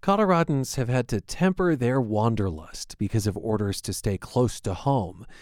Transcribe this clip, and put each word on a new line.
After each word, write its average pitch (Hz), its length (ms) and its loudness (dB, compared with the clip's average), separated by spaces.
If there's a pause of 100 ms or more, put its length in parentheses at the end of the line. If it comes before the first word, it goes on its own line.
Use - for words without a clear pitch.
Coloradans 170 680 2
have 123 120 -2
had 123 200 0
to 104 120 0
temper 180 540 2
their 127 260 2
wanderlust 104 960 -2
because 104 300 0
of 98 100 0
orders 104 440 -2
to - 120 -8
stay 98 240 -2
close - 440 -2
to 101 120 -4
home. 107 540 -2 (160)